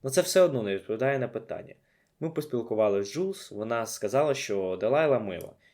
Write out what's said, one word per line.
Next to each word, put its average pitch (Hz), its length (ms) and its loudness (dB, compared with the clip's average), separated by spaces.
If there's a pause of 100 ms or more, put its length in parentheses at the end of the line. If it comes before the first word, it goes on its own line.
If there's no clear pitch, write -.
Но 135 80 -4
це 135 100 4
все 180 200 4
одно 147 220 4
не 98 120 -2
відповідає 123 440 -2
на 120 100 -2
питання. - 460 -10 (460)
Ми 160 100 -4
поспілкувалися 110 800 0
з - 40 -12
Джулс, 190 360 -6
вона 113 360 -4
сказала, 135 480 0
що 95 460 -2
Делайла 135 380 2
мила, 92 340 -6 (220)